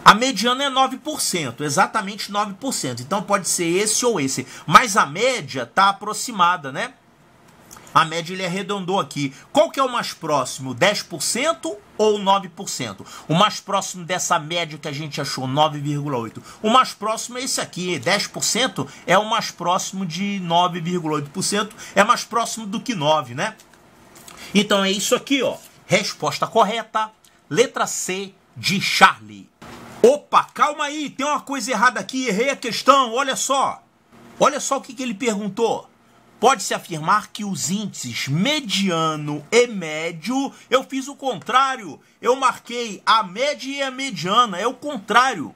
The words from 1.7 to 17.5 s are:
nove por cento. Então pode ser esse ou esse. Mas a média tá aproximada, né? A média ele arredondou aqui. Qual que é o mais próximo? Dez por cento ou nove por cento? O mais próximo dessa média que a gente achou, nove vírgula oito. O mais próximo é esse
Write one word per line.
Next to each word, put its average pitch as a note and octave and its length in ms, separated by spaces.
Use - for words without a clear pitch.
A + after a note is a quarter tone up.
nove G#3 220
por C4+ 200
cento. B2 260
Então F#3+ 220
pode G3 260
ser F3+ 160
esse G3+ 400
ou A3+ 160
esse. C3+ 260
Mas G#3 300
a F#3 100
média D#3 580
tá G3 260
aproximada, F3+ 840
né? A3+ 200
A D#3+ 100
média D#3+ 300
ele F#3 100
arredondou F#3+ 540
aqui. C#3+ 340
Qual D#4+ 180
que - 80
é C#4 40
o C4 80
mais A#3 220
próximo? C3+ 600
Dez F#3+ 280
por D#3+ 200
cento E4 540
ou G#3+ 220
nove G3 300
por F#3+ 200
cento? G#2+ 380
O D#3 60
mais G3 260
próximo F#3 440
dessa F3 360
média D#3 360
que D#3 120
a D3 40
gente D3 280
achou, C3+ 260
nove D3 320
vírgula D3 400
oito. A2+ 240
O G#3+ 80
mais B3 240
próximo A3 460
é C4 60
esse - 160